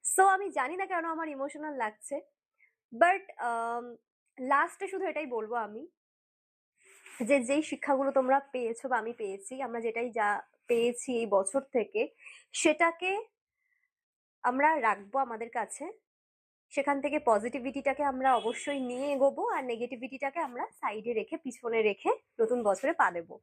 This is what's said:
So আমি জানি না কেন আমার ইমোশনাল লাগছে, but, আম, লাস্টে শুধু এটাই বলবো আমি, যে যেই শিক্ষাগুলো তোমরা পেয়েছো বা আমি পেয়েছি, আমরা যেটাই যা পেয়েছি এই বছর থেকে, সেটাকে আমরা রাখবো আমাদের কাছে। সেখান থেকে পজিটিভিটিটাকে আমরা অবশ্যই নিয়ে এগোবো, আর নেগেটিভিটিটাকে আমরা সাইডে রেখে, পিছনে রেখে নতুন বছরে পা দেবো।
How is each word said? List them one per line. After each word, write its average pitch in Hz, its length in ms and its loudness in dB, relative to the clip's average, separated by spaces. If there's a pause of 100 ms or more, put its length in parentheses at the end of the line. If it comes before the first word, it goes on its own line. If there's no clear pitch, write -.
(160)
So 381 60 6 (140)
আমি 392 120 -2 (100)
জানি 277 240 -2
না 381 100 -2
কেন 370 140 -2 (100)
আমার 320 200 -4
ইমোশনাল 294 380 -8 (100)
লাগছে, 214 320 -6 (880)
but, 381 220 4 (260)
আম, 233 360 -4 (640)
লাস্টে 311 420 0
শুধু 381 180 -4
এটাই 302 240 -4
বলবো 220 200 -4 (120)
আমি, 220 160 -12 (1500)
যে 277 80 6 (100)
যেই 294 240 2
শিক্ষাগুলো 269 380 0 (100)
তোমরা 262 180 4 (160)
পেয়েছো 233 380 -6
বা 247 120 2
আমি 233 180 -8
পেয়েছি, 196 320 -10 (140)
আমরা 233 200 -6
যেটাই 233 220 -4 (100)
যা 208 80 2 (420)
পেয়েছি 240 400 0 (120)
এই 226 60 -4 (100)
বছর 196 240 2 (140)
থেকে, 220 260 0 (600)
সেটাকে 330 500 2 (1400)
আমরা 277 200 4 (180)
রাখবো 202 280 0 (120)
আমাদের 226 320 -8
কাছে। 226 260 -8 (880)
সেখান 277 280 2
থেকে 294 140 0 (120)
পজিটিভিটিটাকে 262 800 0
আমরা 262 180 2 (100)
অবশ্যই 262 500 -4
নিয়ে 254 260 -4
এগোবো, 277 280 2 (120)
আর 285 160 -2
নেগেটিভিটিটাকে 254 760 -6
আমরা 254 160 -8 (160)
সাইডে 220 400 -4
রেখে, 311 160 -6 (100)
পিছনে 233 340 -2 (100)
রেখে 302 220 0 (300)
নতুন 233 260 2
বছরে 202 240 2 (100)
পা 214 140 6
দেবো। 170 280 -8